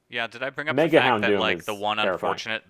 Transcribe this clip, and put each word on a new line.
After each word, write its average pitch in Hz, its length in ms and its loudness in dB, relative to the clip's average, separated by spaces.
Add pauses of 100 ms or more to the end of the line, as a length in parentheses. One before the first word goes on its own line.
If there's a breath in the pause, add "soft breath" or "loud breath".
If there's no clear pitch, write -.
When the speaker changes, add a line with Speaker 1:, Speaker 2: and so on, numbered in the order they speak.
(100)
Speaker 1:
Yeah, 117 160 -4
did 120 160 -12
I 135 80 -4
bring 147 180 -8
up 151 80 -2
Speaker 2:
Mega 156 200 4
Speaker 1:
the 131 60 6
fact 123 200 2
that, 113 80 2
Speaker 2:
Houndoom 101 100 2
Speaker 1:
like, 104 180 0
Speaker 2:
is - 80 -16
Speaker 1:
the 107 80 -4
one 104 240 -2
Speaker 2:
terrifying. 101 160 0
Speaker 1:
unfortunate, 90 560 -4